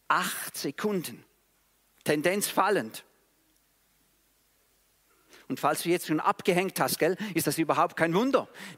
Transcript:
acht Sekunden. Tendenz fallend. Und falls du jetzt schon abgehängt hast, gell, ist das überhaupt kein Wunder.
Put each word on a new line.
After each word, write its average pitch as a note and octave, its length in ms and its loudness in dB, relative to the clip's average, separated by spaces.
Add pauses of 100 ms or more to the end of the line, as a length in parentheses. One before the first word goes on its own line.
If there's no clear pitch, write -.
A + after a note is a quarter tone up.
acht - 480 -2
Sekunden. E3 680 -4 (800)
Tendenz F3 440 2
fallend. F#3 580 0 (2500)
Und C3 120 -6
falls D3+ 220 0
du E3+ 80 -2
jetzt F3 160 0
schon D#3 140 0
abgehängt F#3 600 0
hast, C3+ 200 0
gell, E3+ 180 2 (160)
ist E3 140 0
das D3 100 0
überhaupt D#3 380 2
kein E3 180 2
Wunder. G#3 340 2 (300)